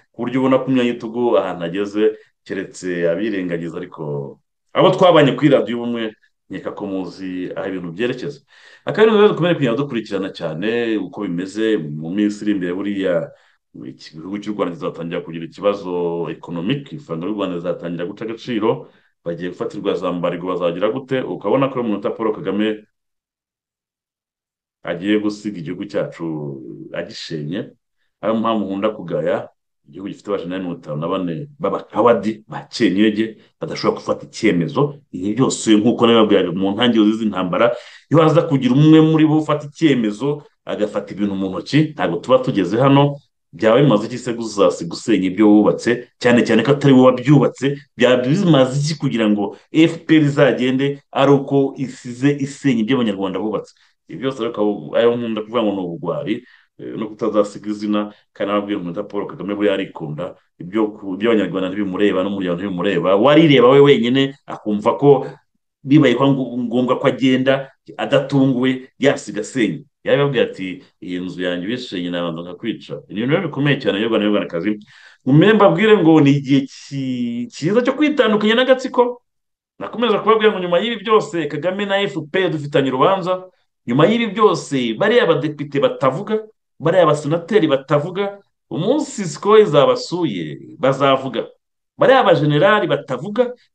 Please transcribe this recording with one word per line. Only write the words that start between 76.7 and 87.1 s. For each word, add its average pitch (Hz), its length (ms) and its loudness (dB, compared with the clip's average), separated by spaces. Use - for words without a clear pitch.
cyiza 208 320 0
cyo 262 80 0
kwitandukanya 220 640 2
n'agatsiko. 254 640 2
Nakomeje 214 440 -2
kubabwira 214 320 4
ngo 185 80 -4
nyuma 175 160 0
y'ibi 214 240 -4
byose, 175 480 0
Kagame 180 340 -4
na 196 140 0
F 202 160 -4
P 190 80 0
R 185 160 0
dufitanye 143 320 -2
urubanza. 185 640 0
Nyuma 139 200 4
y'ibi 233 240 0
byose, 151 640 0
bariya 208 320 2
badepite 147 520 -2
batavuga, 147 600 -2
bariya 170 260 4
basenateri 160 640 2